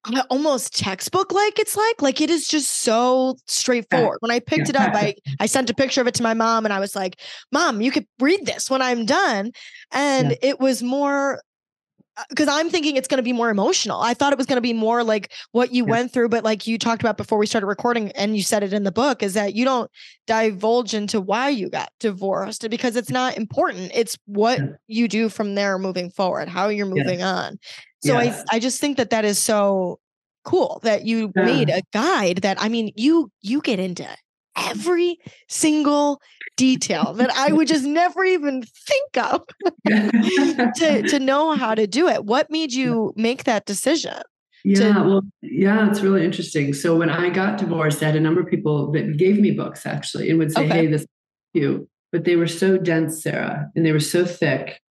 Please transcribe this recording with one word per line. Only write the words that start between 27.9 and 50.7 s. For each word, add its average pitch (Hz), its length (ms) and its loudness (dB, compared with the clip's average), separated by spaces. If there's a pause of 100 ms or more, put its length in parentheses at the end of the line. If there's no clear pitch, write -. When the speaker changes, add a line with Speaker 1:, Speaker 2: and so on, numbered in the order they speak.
Speaker 1:
So 240 140 2
I, 240 80 2
Speaker 2:
Yeah. 240 260 -4
Speaker 1:
I 226 100 2
just 247 200 -4
think 285 160 0
that 240 140 0
that 220 160 0
is 202 120 0
so 196 600 0 (480)
cool - 380 0
that 226 200 0
you 220 320 -2
Speaker 2:
Yeah. 190 80 4
Speaker 1:
made 226 240 2
a 175 140 0 (100)
guide 208 460 0
that, 196 200 0
I 214 120 -2
mean, 226 260 -2
you, 285 340 2 (120)
you 247 180 -2
get 226 180 -2
into 180 280 -6 (500)
every 349 640 -2 (300)
single 294 720 2 (360)
detail 254 580 0
that 247 220 2
I 285 160 2
would 302 160 4
just 294 160 2
never 349 400 0
even 285 380 0
think - 560 -2 (140)
of 269 100 -2 (180)
<laughs> 370 160 -2
Speaker 2:
<laughs> - 80 -20
Yeah. 208 920 2
Speaker 1:
to, 311 320 2
to 294 100 2
know 277 380 2
how 226 180 0
to 220 120 2
do 269 220 2
it. 233 160 0
What 254 260 0
made 311 220 -4
Speaker 2:
Yeah. 262 140 -2
Speaker 1:
you 226 300 0
make 226 280 -2
that 214 220 0
decision? 254 480 -2 (500)
Speaker 2:
Yeah, 202 300 6
Speaker 1:
to 190 80 4
Speaker 2:
well, 196 200 4 (200)
yeah, 202 480 2
it's 208 100 -2
really 190 240 2
interesting. 151 500 -2
So 165 220 0
when 170 140 2
I 175 200 0
got 190 280 -2
divorced, 160 440 -2
I 156 40 0
had 151 100 2
a 151 40 2
number 160 200 4
of 175 80 -2
people 147 440 0
that 151 240 -2
gave 190 240 4
me 180 120 4
books - 340 -6
actually - 440 -6
and 165 80 4
would 151 140 0
say, - 140 2
Speaker 1:
Okay. 165 140 2